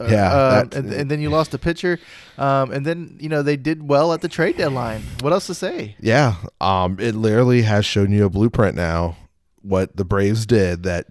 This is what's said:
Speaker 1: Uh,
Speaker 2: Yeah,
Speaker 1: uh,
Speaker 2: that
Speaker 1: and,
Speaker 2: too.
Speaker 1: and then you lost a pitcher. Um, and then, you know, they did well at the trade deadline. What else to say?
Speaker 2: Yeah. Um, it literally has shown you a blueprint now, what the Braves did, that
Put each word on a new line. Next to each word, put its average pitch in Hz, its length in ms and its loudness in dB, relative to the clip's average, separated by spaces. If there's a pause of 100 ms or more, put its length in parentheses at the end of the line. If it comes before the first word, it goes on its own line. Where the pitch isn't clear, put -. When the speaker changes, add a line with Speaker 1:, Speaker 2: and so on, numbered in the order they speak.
Speaker 1:
Uh, 120 100 -4
Speaker 2:
Yeah, 101 220 4
Speaker 1:
uh, 135 180 4 (140)
Speaker 2:
that - 100 -10
Speaker 1:
and, 131 160 -6
Speaker 2:
too. 123 60 -6
Speaker 1:
and 139 120 -4
then 151 120 -4
you 151 100 -4
lost 156 240 0
a 131 40 -6
pitcher. 170 420 -4 (360)
Um, 135 360 0
and 139 120 -6
then, 170 360 -6
you 151 80 -10
know, 151 140 0
they 147 140 0
did 147 320 -6
well 147 240 4
at 160 100 -4
the 170 60 -4
trade 170 280 -2
deadline. 120 460 -4 (180)
What 143 120 0
else 190 160 0
to 180 60 -8
say? 180 460 -8
Speaker 2:
Yeah. 117 340 2 (260)
Um, 92 380 0
it 110 160 -2
literally 117 480 4
has 104 240 2
shown 98 240 0
you 104 140 4
a 98 60 2
blueprint 104 460 2
now, 85 400 -2 (460)
what 95 340 -2
the 98 80 -2
Braves 101 420 0
did, 92 360 2
that 90 280 -4